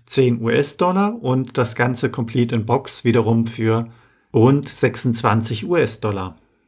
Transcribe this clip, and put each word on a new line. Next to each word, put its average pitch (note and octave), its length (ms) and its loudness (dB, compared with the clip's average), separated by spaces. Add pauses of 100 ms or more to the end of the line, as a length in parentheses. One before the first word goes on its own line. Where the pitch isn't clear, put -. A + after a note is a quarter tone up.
zehn B2 340 2
U-S-Dollar F3+ 800 0
und C3 380 -2
das A#2+ 160 0
ganze B2+ 340 -2
Complete A#2+ 460 -2
in A2 120 -2
Box B2+ 360 -2
wiederum A2+ 460 2
für A2+ 400 -2 (440)
rund C3+ 360 4
sechsundzwanzig A2+ 1000 -2
U-S-Dollar. G#2+ 680 -2 (320)